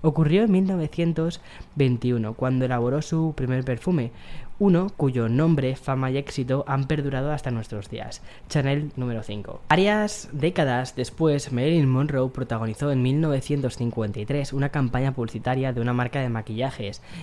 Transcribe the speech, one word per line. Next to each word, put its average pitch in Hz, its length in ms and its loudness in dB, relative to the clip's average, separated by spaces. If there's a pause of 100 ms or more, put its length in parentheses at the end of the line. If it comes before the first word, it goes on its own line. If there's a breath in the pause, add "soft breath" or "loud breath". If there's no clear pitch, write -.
Ocurrió 160 420 4
en 226 80 4
mil 190 160 4
novecientos 165 760 0 (340 loud breath)
veintiuno, 123 560 2
cuando 131 320 0
elaboró 127 380 2
su 160 340 0
primer 127 280 0
perfume, 131 460 0 (480 loud breath)
uno 190 380 4
cuyo 127 320 2
nombre, 135 480 2
fama 131 340 -2
y 131 60 0
éxito 135 500 -2
han 135 200 0
perdurado 139 460 -2
hasta 139 180 -4
nuestros 110 380 -6
días, - 340 -12 (260 loud breath)
Chanel 143 480 0
número 120 260 -4
cinco. - 460 -10
Varias 208 640 4
décadas 143 640 0
después, 143 560 0
Marilyn 143 360 4
Monroe 131 420 2
protagonizó 117 600 -4
en 131 120 2
mil 131 180 2
novecientos 143 560 0
cincuenta 113 420 -2
y 107 80 -6
tres 139 260 -2
una 139 180 0
campaña 131 420 0
publicitaria 127 600 -2
de 120 80 -2
una 120 120 0
marca 123 280 -2
de 127 80 -2
maquillajes 113 720 -6 (200 loud breath)